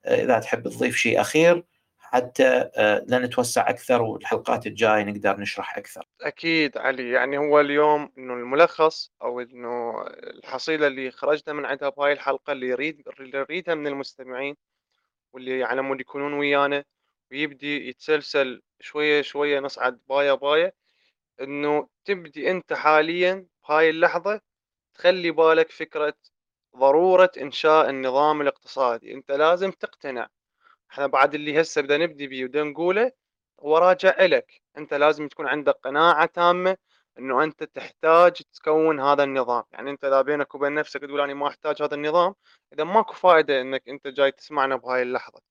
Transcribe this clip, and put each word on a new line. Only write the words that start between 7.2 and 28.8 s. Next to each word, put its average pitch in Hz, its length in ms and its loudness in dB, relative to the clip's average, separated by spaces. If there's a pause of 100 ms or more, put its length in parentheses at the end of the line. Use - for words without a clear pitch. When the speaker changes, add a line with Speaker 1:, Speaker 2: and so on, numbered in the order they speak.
Speaker 2:
هو 147 220 4
اليوم 147 580 2
إنه 127 160 -12
الملخص 151 760 0 (100)
أو 123 180 -6
إنه 120 680 -8
الحصيلة - 800 -4
اللي 131 240 -4
خرجنا 147 420 -4
من 143 120 -8
عندها 139 240 -4
بهاي 143 240 0
الحلقة، 139 400 -4
اللي 127 140 -6
يريد، 143 340 -4 (180)
اللي 135 180 -10
يريدها 165 380 -6
من 147 120 -6
المستمعين، 139 680 -10 (760)
واللي 131 300 -6
على 123 180 -2
مود 135 200 -4
يكونون 143 320 -8
ويانا 143 500 0 (480)
ويبدي 139 580 -8
يتسلسل 139 720 -2 (180)
شوية 151 420 0
شوية، 143 380 -2
نصعد 127 400 -4 (100)
باية 139 240 2
باية، 151 400 0 (680)
إنه 147 460 -4 (180)
تبدي 170 460 -6
أنت 180 220 -6
حاليا 170 720 2 (240)
بهاي 156 200 4
اللحظة 170 520 0 (540)
تخلي 175 360 2
بالك 160 400 4
فكرة 151 420 -6 (640)
ضرورة 180 540 6 (100)
إنشاء 151 480 2
النظام 139 520 0
الاقتصادي. 120 720 -4